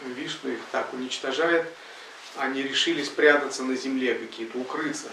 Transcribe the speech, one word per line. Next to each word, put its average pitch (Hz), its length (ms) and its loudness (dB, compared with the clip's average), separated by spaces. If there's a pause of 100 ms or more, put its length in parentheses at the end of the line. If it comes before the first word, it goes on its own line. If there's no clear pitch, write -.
Вишну 127 460 -6
их 110 80 -4 (120)
так - 220 -2
уничтожает, 143 720 2 (720)
они 135 240 0
решили 143 420 2
спрятаться 139 600 4
на 131 120 2
земле 127 380 2
какие-то, 113 460 -6
укрыться, 131 540 -4